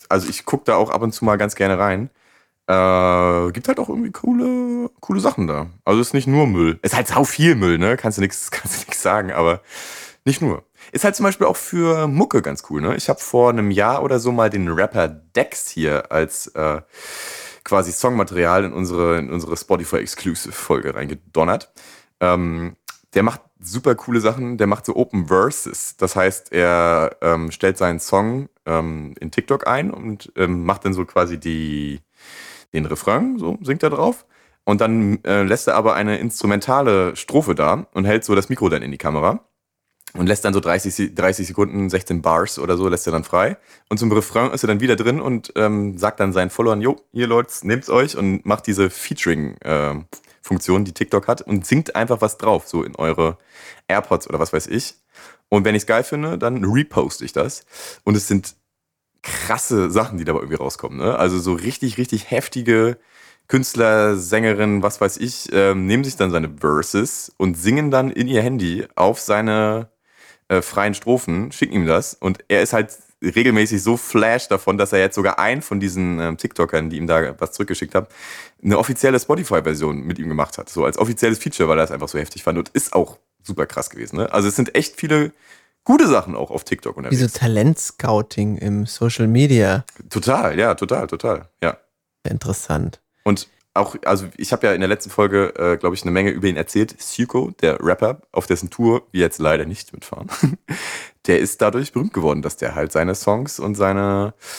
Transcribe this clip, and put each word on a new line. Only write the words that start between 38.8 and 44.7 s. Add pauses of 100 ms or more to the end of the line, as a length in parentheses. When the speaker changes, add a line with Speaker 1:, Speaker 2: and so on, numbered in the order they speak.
Speaker 1:
in
die
Kamera (720)
und
lässt
dann
so
dreißig
Se-,
dreißig
Sekunden,
sechzehn
Bars
oder
so,
lässt
er
dann
frei. (320)
Und
zum
Refrain
ist
er
dann